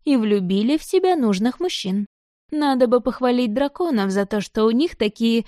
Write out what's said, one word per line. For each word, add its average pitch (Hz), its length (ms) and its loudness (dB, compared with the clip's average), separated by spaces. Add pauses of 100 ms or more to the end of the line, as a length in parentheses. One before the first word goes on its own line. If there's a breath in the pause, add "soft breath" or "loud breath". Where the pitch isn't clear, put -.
и 277 120 2
влюбили 208 600 0
в - 80 -8
себя 370 320 0
нужных 220 440 0
мужчин. 202 460 -4 (440)
Надо 269 360 2
бы 240 140 2
похвалить 247 540 0
драконов 277 560 -2
за 196 160 0
то, 208 140 -4
что 220 240 -2
у 226 60 2
них 277 260 0
такие 226 520 0